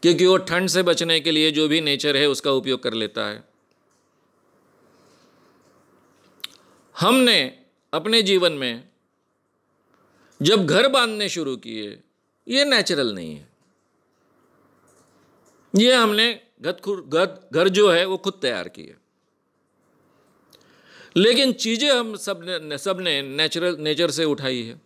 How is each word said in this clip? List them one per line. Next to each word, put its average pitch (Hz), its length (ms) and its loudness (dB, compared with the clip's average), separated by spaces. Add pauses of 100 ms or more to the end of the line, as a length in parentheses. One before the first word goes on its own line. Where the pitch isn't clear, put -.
क्योंकि 170 240 4
वो 185 100 6
ठंड 185 320 -2
से 175 140 0
बचने 165 380 0
के 160 100 -2
लिए 156 200 2
जो 156 180 0
भी 156 120 2
नेचर 147 360 -2
है, 143 100 2
उसका 139 260 0
उपयोग 127 300 -2
कर 117 120 -6
लेता 110 320 -6
है। 107 280 -12 (3500)
हमने 208 640 2 (280)
अपने 214 300 0
जीवन 185 300 2
में 127 360 -8 (1500)
जब 190 240 4
घर 214 220 4
बांधने 226 400 0
शुरू 143 280 -6
किए, 107 460 -12 (460)
ये 269 160 0
नेचुरल 175 500 -2
नहीं 80 220 -12
है, 73 120 -20 (2250)
ये 240 180 6
हमने 220 460 0 (200)
घर 160 120 -4
खुर-, 185 340 -8
घर, 165 460 -2
घर 170 160 2
जो 202 220 4
है, 175 160 4
वो 190 100 -4
खुद 190 260 -8
तैयार 104 260 -4
किए, - 280 -20 (2250)
लेकिन 240 360 4
चीज़ें 226 380 -2
हम 233 260 0
सब 190 280 -8
ने, 156 340 -10
सब 185 220 -4
ने 156 220 -2
नेचुरल, 156 540 -2
नेचर 151 340 -2
से 151 140 -2
उठाई 131 380 -4
है। 117 240 -14